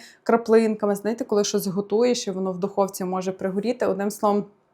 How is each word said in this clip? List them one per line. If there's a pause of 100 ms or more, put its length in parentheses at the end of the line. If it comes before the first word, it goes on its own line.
(220)
краплинками.
Знаєте,
коли
щось
готуєш,
і
воно
в
духовці
може
пригоріти.
Одним
словом, (300)